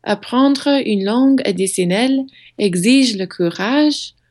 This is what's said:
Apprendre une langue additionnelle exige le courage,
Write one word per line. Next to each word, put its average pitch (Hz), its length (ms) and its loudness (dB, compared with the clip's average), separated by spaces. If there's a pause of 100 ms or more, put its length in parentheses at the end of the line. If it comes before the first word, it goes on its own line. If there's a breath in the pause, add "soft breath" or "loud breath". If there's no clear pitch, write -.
Apprendre 269 800 0
une 202 180 -2
langue 254 420 2
additionnelle 190 760 0 (360 loud breath)
exige 214 600 2
le 190 100 -6
courage, 233 840 -2 (180)